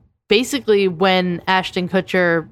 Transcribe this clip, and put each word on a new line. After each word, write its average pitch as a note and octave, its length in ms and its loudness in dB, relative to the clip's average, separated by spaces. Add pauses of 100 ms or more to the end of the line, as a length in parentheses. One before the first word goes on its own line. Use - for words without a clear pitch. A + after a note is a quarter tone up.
(300)
basically G#3+ 580 2
when F3+ 600 0
Ashton F#3 400 -2
Kutcher, F3 640 -2